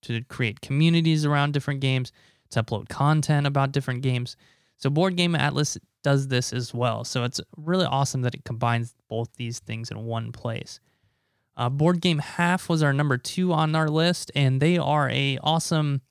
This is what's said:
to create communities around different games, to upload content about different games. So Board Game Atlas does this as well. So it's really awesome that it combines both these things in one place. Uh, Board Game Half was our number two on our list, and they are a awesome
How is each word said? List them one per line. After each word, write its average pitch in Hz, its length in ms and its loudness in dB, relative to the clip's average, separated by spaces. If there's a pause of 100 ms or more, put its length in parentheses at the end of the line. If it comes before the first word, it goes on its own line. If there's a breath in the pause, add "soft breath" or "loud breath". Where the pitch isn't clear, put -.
to 117 220 -4
create - 360 -4
communities 160 640 2
around 147 300 2
different 139 260 -2
games, 131 320 0 (380 soft breath)
to 117 120 0
upload - 280 -4
content 147 560 2
about 139 260 0
different 131 300 -4
games. 123 340 -2 (400 soft breath)
So - 140 -2
Board 175 260 2
Game 175 180 2
Atlas 143 440 0 (240)
does 139 260 2
this 123 240 0
as 120 220 -6
well. 117 300 -2
So 120 200 -4
it's 123 160 -4 (160)
really 170 300 0
awesome 135 340 0
that 123 140 0
it - 100 -14
combines 117 500 -2 (140)
both 113 280 -4
these 113 220 -8
things 113 320 -10
in 107 140 -10
one 113 260 -6
place. - 480 -10 (800)
Uh, 120 140 0
Board 165 320 2
Game 170 160 2
Half 175 500 -2
was 160 140 2
our 143 100 4
number 139 240 2
two 180 380 -2
on 156 200 2
our 160 140 2
list, 165 460 0
and 131 260 4
they 165 160 4
are 147 320 2
a 135 340 0
awesome 151 680 0